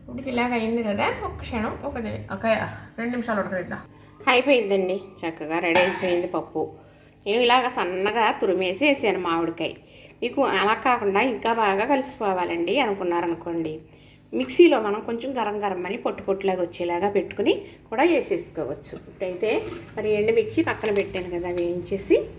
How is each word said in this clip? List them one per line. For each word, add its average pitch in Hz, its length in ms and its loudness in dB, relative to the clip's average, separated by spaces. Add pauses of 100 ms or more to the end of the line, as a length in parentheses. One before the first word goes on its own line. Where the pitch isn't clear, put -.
ఇప్పుడు 254 260 -10
ఇలాగ 247 240 0
అయింది 233 300 0
కదా, 208 220 0 (180)
ఒక్క 381 160 -6
క్షణం, 226 320 -4 (120)
ఒక 277 160 -6
ది-, 208 320 -6
ఒక 196 140 -6 (500)
రెండు 233 160 -4
నిమిషాలు 226 280 -2
ఉడకనిద్దాం. 180 400 -4 (480)
అయిపోయిందండి, 214 720 4 (200)
చక్కగా 160 420 -4
రెడీ 175 200 2
అయిపోయింది 180 480 0
పప్పు. 160 340 -4 (640)
నేను 208 160 0
ఇలాగ 240 260 4
సన్నగా 208 640 0
తురిమేసి 190 540 0
వేసాను 262 340 4
మామిడికాయ. 165 540 -2 (480)
మీకు 240 220 -2
అలా 196 300 4
కాకుండా 220 480 2
ఇంకా 226 320 0
బాగా 214 320 2
కలిసిపోవాలండి 190 920 0
అనుకున్నారనుకోండి, 175 920 -2 (600)
మిక్సీలో 262 480 6
మనం 208 180 0
కొంచెం 233 380 -6
గరం 208 260 -2
గరం 185 220 -2
అని 202 120 -4
పొట్టు 214 260 -4
పొట్టులాగా 190 380 2
వచ్చేలాగా 175 480 -2
పెట్టుకుని 202 440 0 (360)
కూడా 226 140 0
వేసేసుకోవచ్చు. 170 880 -2 (140)
ఇప్పుడైతే 185 420 -4 (480)
మరి 214 140 0
ఎండుమిర్చి 214 520 2
పక్కన - 280 0
పెట్టాను 185 380 -2
కదా, 175 200 -4
అవి 175 140 0
వేయించేసి 175 540 0 (220)